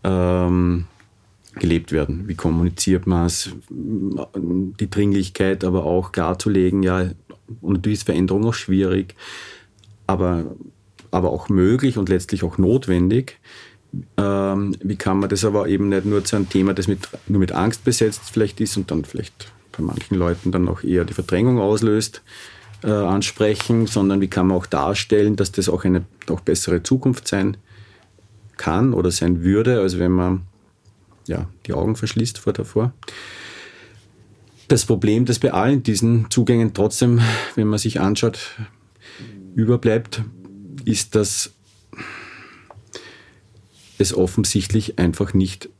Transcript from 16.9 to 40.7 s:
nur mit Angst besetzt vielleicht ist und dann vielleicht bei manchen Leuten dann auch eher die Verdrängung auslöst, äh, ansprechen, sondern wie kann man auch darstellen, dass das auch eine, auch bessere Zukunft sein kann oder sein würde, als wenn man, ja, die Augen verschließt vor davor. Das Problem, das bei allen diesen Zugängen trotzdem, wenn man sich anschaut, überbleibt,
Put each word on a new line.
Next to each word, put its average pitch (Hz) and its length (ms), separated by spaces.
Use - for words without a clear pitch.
nur 104 140
mit 92 100
Angst 107 320
besetzt 113 380
vielleicht 107 300
ist 107 160
und 95 160
dann 80 120
vielleicht - 460
bei - 100
manchen - 340
Leuten 87 360
dann 90 160
auch 90 160
eher 87 200
die - 100
Verdrängung 110 440
auslöst, 104 640
äh, 107 60
ansprechen, 104 1000
sondern 98 320
wie 95 80
kann 92 180
man 95 120
auch 90 80
darstellen, 101 680
dass 98 160
das 95 180
auch 90 160
eine, 92 200
auch - 120
bessere 87 440
Zukunft 131 420
sein 101 300
kann 107 380
oder 90 160
sein 87 320
würde, 110 380
als 92 180
wenn 90 140
man, 90 300
ja, 90 200
die - 80
Augen 107 200
verschließt 113 440
vor - 160
davor. 117 400
Das 127 180
Problem, 110 400
das 120 120
bei - 140
allen 120 300
diesen 113 480
Zugängen 117 420
trotzdem, 117 480
wenn 107 140
man 107 100
sich 107 220
anschaut, 107 380
überbleibt, 113 680